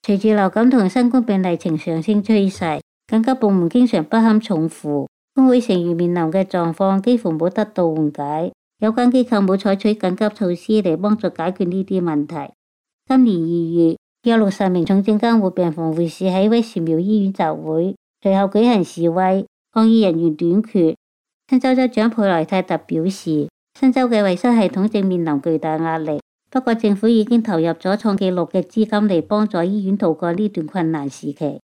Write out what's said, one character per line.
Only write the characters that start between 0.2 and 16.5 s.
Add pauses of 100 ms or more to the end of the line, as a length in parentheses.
流
感
同
新
冠
病
例
呈
上
升
趨
勢， (280)
緊
急
部
門
經
常
不
堪
重
負， (280)
工
會
成
員
面
臨
嘅
狀
況
幾
乎
冇
得
到
緩
解。 (280)
有
關
機
構
冇
採
取
緊
急
措
施
嚟
幫
助
解
決
呢
啲
問
題。 (520)
今
年
二
月， (260)
有
六
十
名
重
症
監
護
病
房
護
士
喺
Westmead